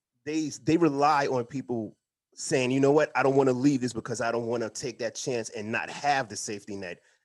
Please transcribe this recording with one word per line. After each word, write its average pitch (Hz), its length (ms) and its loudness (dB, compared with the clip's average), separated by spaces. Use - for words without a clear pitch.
they, 156 260 -4
they 151 120 4
rely 143 500 4
on 123 200 0
people 120 500 -6
saying, 131 360 0
"You 135 100 2
know 139 120 6
what? 151 240 4
I 127 60 2
don't 135 140 4
wanna 135 160 4
leave 127 280 2
this 123 140 -2
because 110 260 -6
I 117 100 -2
don't 117 160 -2
wanna 113 240 -2
take 123 280 -10
that 113 160 -4
chance 120 340 -4
and 107 240 -8
not 87 180 -4
have 135 380 -2
the 104 80 -12
safety 101 400 -8
net." 90 220 -10